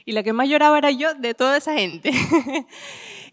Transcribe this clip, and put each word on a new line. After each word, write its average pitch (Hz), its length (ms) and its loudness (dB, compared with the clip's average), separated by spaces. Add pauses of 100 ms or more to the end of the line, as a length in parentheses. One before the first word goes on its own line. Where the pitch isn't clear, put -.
Y 226 80 -6
la 208 100 -2
que 220 100 -2
más 262 160 0
lloraba 302 280 6
era 285 140 4
yo 294 220 -2
de 240 200 -6
toda 262 240 2
esa 302 160 -2
gente. 190 380 -2
<laughs> 269 560 0 (640)